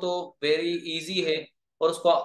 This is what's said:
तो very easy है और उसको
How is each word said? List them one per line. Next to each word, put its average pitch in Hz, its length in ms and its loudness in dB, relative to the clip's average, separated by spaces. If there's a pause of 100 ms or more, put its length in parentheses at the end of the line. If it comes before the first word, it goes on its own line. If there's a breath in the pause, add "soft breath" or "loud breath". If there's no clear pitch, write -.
तो 180 100 0 (300)
very 170 320 2 (220)
easy 170 280 -2
है 156 160 0 (380)
और 160 80 4
उसको 170 360 2